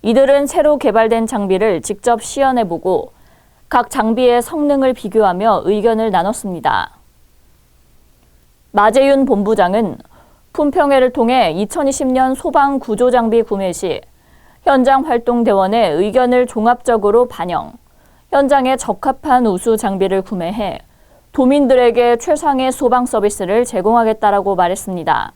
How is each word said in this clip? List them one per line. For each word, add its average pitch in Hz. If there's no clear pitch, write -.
이들은 277
새로 302
개발된 226
장비를 196
직접 233
시연해보고 202
각 247
장비의 240
성능을 285
비교하며 202
의견을 220
나눴습니다. 170
마재윤 269
본부장은 202
품평회를 277
통해 240
이천이십 262
년 254
소방 277
구조 247
장비 233
구매 196
시 -
현장 269
활동 240
대원의 202
의견을 247
종합적으로 233
반영, 170
현장에 269
적합한 254
우수 214
장비를 190
구매해 190
도민들에게 247
최상의 269
소방 247
서비스를 208
제공하겠다라고 214
말했습니다. 175